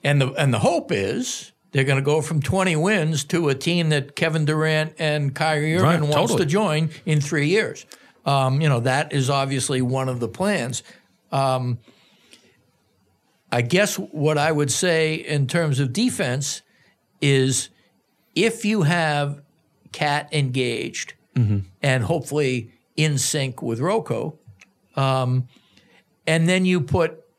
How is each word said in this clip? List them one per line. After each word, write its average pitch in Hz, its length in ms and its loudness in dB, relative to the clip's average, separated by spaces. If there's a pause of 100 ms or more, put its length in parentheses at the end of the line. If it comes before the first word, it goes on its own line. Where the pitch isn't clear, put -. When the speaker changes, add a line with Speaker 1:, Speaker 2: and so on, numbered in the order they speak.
Speaker 1:
And 143 180 4
the, 127 120 0
and 139 200 2
the 107 60 2
hope - 320 0
is 104 560 -2 (260)
they're 135 120 2
gonna 135 160 2
go 147 200 2
from 151 200 -2
twenty 185 340 0
wins 160 500 0
to 165 220 0
a 135 80 2
team 170 340 0
that 143 280 -2
Kevin 160 260 0
Durant 156 560 0
and 147 340 0
Kyrie 156 420 0
Irving 175 120 2
Speaker 2:
Right, 165 140 4
Speaker 1:
wants 147 140 0
Speaker 2:
totally. 202 240 2
Speaker 1:
to 180 60 2
join 160 440 0 (160)
in 151 160 2
three 147 260 0
years. 185 380 -2 (400)
Um, 135 340 2
you 156 80 2
know, 123 140 4
that 135 320 0
is 135 160 0
obviously 135 520 0
one 131 280 0
of 123 100 -4
the 117 80 -2
plans. 160 560 -4 (480)
Um, 131 460 0 (1700)
I 120 100 0
guess 185 340 2
what 156 420 -2
I 151 140 2
would 147 200 0
say 160 440 0
in 143 320 -2
terms 151 320 0
of 135 140 0
defense 147 680 -2 (600)
is 135 480 2 (680)
if 214 300 0
you 208 180 2
have 147 580 0 (500)
Cat 147 400 -2
engaged 127 840 -4 (220)
Speaker 2:
Mm-hmm. 107 240 2 (220)
Speaker 1:
and 131 220 0
hopefully 139 680 -2 (260)
in 156 200 2
sync 135 440 -4
with 117 180 -4
Rocco, 156 580 -4 (600)
um, 127 500 0 (800)
and 165 220 2
then 185 160 2
you 180 160 2
put 165 420 0 (160)